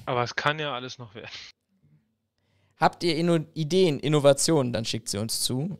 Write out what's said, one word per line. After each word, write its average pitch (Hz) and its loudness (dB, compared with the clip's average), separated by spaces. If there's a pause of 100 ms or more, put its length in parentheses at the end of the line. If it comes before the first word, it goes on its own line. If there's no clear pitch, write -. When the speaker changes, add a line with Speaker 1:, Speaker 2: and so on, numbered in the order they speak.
Speaker 1:
aber 123 0
es 117 -6
kann 147 0
ja 147 -6
alles 123 -10
noch 117 -18
werden. 107 -16 (1500)
Speaker 2:
Habt - 2
ihr 170 0
Inno-, 165 2
Ideen, 160 2
Innovationen, 139 2
dann 113 -4
schickt - -6
sie 104 -4
uns 113 -4
zu. 143 -4